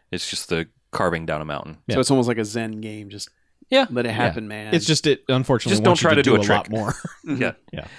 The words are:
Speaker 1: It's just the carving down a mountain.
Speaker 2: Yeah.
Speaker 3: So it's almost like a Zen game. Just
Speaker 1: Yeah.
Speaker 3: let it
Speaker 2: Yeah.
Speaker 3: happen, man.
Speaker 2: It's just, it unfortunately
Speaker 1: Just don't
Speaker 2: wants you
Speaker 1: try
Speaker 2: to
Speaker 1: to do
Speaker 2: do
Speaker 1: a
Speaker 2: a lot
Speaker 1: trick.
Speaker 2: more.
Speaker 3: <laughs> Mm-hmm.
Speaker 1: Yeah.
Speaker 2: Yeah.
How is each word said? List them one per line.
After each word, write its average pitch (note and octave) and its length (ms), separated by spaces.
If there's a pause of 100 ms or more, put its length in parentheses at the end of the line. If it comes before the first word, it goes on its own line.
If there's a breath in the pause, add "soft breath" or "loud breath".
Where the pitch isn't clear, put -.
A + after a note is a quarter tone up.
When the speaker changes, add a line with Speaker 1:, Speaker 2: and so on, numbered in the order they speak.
(120)
Speaker 1:
It's - 180
just - 200
the E2 180 (240)
carving E2 340
down D#2 160
a D#2 40
mountain. D#2 320 (100)
Speaker 2:
Yeah. A2 80
Speaker 3:
So B2+ 60
it's B2+ 100
almost B2+ 160
like A#2 100
a A2 80
Zen A2 360
game. G#2+ 280
Just G2+ 200 (400)
Speaker 1:
Yeah. C4 200
Speaker 3:
let B2 160
it A#2 40
Speaker 2:
Yeah. G#2+ 60
Speaker 3:
happen, A2+ 320
man. G#2+ 280
Speaker 2:
It's E3 100
just, D#3 220
it C#3 200
unfortunately C3 440
Speaker 1:
Just G#3 120
don't F#3 80
Speaker 2:
wants E3+ 100
you F3+ 80
Speaker 1:
try D#3 60
Speaker 2:
to C#3+ 60
Speaker 1:
to - 20
do C#3 80
Speaker 2:
do A2+ 40
Speaker 1:
a G#2 40
Speaker 2:
a G2+ 160
lot G#2 100
Speaker 1:
trick. A2 120
Speaker 2:
more. A2 160 (160)
Speaker 3:
<laughs> - 160
Mm-hmm. - 160
Speaker 1:
Yeah. F#2+ 100 (220)
Speaker 2:
Yeah. - 140 (100)